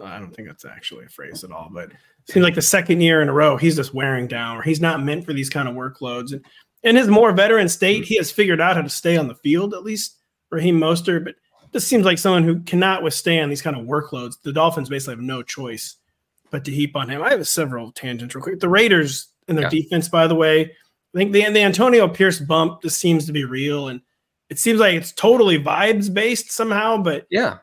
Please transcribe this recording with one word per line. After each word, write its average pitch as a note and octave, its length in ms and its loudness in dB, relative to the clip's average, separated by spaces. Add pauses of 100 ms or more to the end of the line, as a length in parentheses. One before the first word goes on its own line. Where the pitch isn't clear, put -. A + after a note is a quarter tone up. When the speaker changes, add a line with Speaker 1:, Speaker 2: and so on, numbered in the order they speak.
Speaker 1:
I F#2+ 180 -14
don't F#2 140 -18
think G#2+ 140 -18
that's - 160 -20
actually A#1 420 -16
a - 40 -20
phrase - 340 -16
at F#2 80 -20
all, E2 200 -16
but E2+ 200 -14
it - 400 -20
seems F3+ 120 4
like E3+ 120 2
the F3 60 -2
second F3 400 0
year E3 200 4
in D3 80 2
a C3+ 40 -2
row, D3 240 4
he's D#3+ 180 2
just C3+ 180 -6
wearing C3 340 -4
down, A#2 300 -8
or A2+ 40 -10
he's D#3 180 -2
not D#3+ 240 0
meant D3+ 220 -4
for D#3+ 80 -6
these C3+ 160 -6
kind C#3 180 -4
of B2 80 -8
workloads. B2+ 560 -10
And C3+ 140 -14 (380)
in A#3 120 6
his B3 120 6
more G#3+ 260 8
veteran G#3 340 4
state, F#3+ 360 0
Speaker 2:
Mm. - 20 -10
Speaker 1:
he A3 120 -2
has E3+ 140 -2
figured F3+ 300 2
out F3+ 140 2
how E3 80 0
to C#3 60 -8
stay E3+ 280 0
on D3 100 0
the A#2 80 -12
field, F3+ 380 -2
at F#3 100 -12
least G#3+ 340 -8 (340)
Raheem E3 280 2
Mostert, E3+ 460 0
but - 100 -14 (380)
this - 140 -4
seems A3 180 4
like F3+ 140 2
someone F3+ 240 2
who E3 180 0
cannot F#3 420 0
withstand D#3+ 480 -2
these C#3 120 -6
kind D3+ 120 -6
of A#2 120 -10
workloads. C3+ 540 -6
The C#3+ 120 -10
Dolphins D#3+ 360 0
basically C3+ 260 -8
have A2+ 80 -12
no C3 180 -8
choice A#2 540 -14 (560)
but C#3 140 -8
to C#3+ 60 -10
heap C#3+ 240 -2
on C3 140 -4
him. C#3+ 140 -8
I B3 80 0
have G3+ 160 0
several B2 440 -4
tangents B2 440 -10
real C3+ 80 -14
quick. F#3 160 -8
The F3+ 100 0
Raiders F3+ 580 2 (200)
and E3 100 0
their D3 80 0
Speaker 2:
Yeah. D3+ 40 -2 (120)
Speaker 1:
defense, E3 260 -2
by E3 200 4
the E3 80 0
way, D#3+ 260 4 (540)
I - 20 -2
think G3+ 160 0
the, G3+ 160 6
the G#3 140 4
Antonio G#3 440 4
Pierce F3 320 2
bump D#3+ 440 0
just D#3+ 160 -4
seems E3 260 2
to D#3+ 80 -10
be D3 100 -4
real, C3+ 440 -6
and B2+ 140 -12 (480)
it - 100 -8
seems A3+ 200 2
like G3+ 140 4
it's E3+ 200 -6
totally G#3+ 440 4
vibes G3+ 560 -2
based A3 380 -2
somehow, A3 500 -2
but D#3+ 300 -4
Speaker 2:
Yeah. G3+ 320 -2